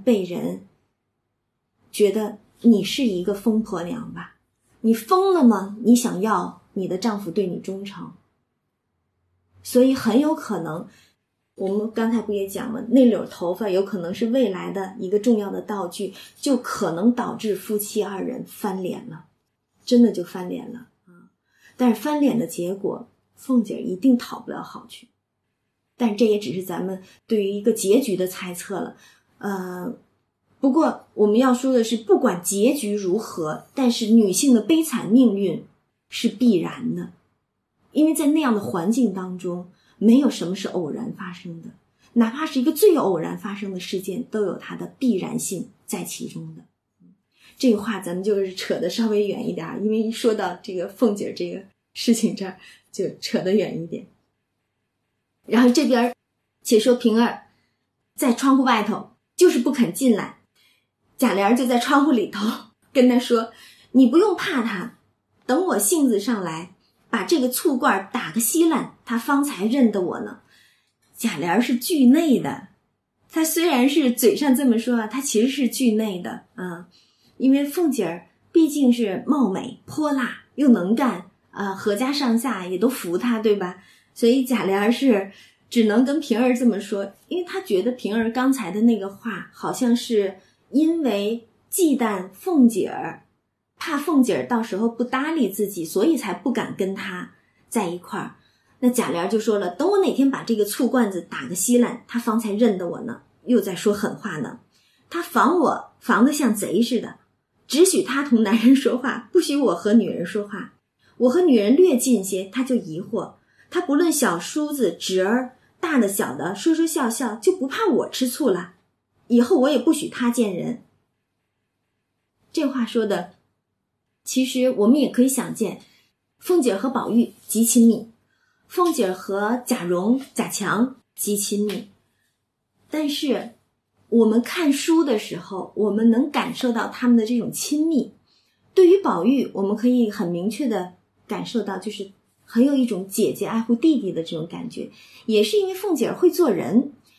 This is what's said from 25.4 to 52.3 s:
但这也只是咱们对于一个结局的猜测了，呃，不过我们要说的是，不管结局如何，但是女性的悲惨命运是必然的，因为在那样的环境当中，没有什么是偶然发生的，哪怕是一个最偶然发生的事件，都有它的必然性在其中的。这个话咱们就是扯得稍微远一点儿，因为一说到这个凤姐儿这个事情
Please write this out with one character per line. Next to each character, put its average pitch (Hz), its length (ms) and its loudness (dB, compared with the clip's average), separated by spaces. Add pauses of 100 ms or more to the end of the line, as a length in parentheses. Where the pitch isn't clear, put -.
但 214 200 -2
这 240 80 4
也 214 140 2
只 170 160 -6
是 185 80 -6
咱 175 220 -8
们 185 180 -8 (240)
对 214 160 0
于 196 80 -2
一 202 100 -6
个 220 120 0
结 214 280 2
局 220 160 -2
的 185 120 -2
猜 180 260 -10
测 180 240 -10
了， - 180 -10 (420)
呃， 180 540 -8 (680)
不 277 100 2
过 285 440 0
我 208 120 4
们 208 120 4
要 254 140 4
说 262 200 0
的 247 100 4
是， 226 140 -2
不 - 240 4
管 185 200 0
结 202 320 2
局 208 220 -4
如 196 240 -2
何， 156 560 -8
但 254 160 2
是 233 160 -2
女 214 260 6
性 262 220 4
的 220 60 6
悲 320 220 2
惨 220 260 -4
命 220 280 6
运 180 280 -2 (440)
是 - 200 -4
必 226 280 2
然 165 380 -4
的， 175 180 -10 (800)
因 302 160 2
为 311 80 2
在 294 140 0
那 311 120 2
样 254 140 0
的 208 60 -2
环 180 300 -4
境 233 220 2
当 185 240 -8
中， 175 340 -10 (280)
没 226 200 6
有 285 120 4
什 - 160 -6
么 180 80 -4
是 - 140 -8
偶 170 220 -4
然 - 220 -8
发 185 200 -12
生 170 300 -16
的， - 80 -16 (420)
哪 226 180 2
怕 302 160 -8
是 262 140 -2
一 240 40 -2
个 311 80 0
最 370 240 4
偶 190 220 0
然 170 180 -6
发 202 180 -10
生 202 180 -10
的 180 80 -8
事 180 200 -6
件， 196 220 -8
都 214 220 -4
有 185 120 -4
它 - 200 -14
的 175 220 -12
必 233 180 2
然 170 200 -6
性 - 340 -6 (140)
在 180 200 -8
其 - 240 -12
中 160 280 -14
的。 170 60 -20 (920)
这 254 160 2
个 202 100 0
话 208 160 -6
咱 175 160 -8
们 185 80 -6
就 202 140 0
是 185 180 -4
扯 175 240 -6
得 160 100 -4
稍 220 200 -2
微 208 180 0
远 - 220 -6
一 175 40 -6
点 165 140 -8
儿， - 140 -10
因 214 100 -2
为 214 80 0
一 226 140 -2
说 226 200 0
到 190 300 -4
这 190 120 -12
个 180 140 -6
凤 214 260 0
姐 202 160 -6
儿 - 40 -10
这 175 180 -6
个 190 100 -12 (300)
事 - 220 2
情 208 220 -2